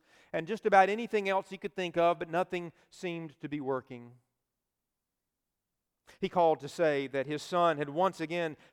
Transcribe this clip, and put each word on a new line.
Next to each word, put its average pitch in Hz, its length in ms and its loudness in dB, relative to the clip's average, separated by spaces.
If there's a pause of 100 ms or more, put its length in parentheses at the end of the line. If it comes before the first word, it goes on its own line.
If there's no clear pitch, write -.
(320)
and 165 160 -4
just 208 180 -4
about 196 220 8
anything 214 400 -2
else 196 220 0
he 190 80 -12
could - 180 -10
think 175 220 -4
of, 170 220 4
but 165 100 -8
nothing 175 420 -4 (180)
seemed 165 520 -10
to 147 80 -10
be 147 100 -6
working. 127 580 -6 (2000)
He 190 80 -2
called 160 300 4
to 139 100 -10
say 143 380 2
that 131 180 -2
his 147 160 -6
son 170 360 2
had 143 120 -4
once 170 320 -2
again 160 340 -4 (180)